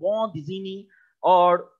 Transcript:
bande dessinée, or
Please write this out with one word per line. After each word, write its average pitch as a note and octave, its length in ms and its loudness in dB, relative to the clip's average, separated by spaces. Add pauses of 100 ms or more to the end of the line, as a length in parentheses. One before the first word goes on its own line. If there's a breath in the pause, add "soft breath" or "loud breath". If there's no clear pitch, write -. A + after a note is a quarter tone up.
bande G#3 340 -4
dessinée, F#3+ 520 -12 (360 soft breath)
or F3 460 4 (120)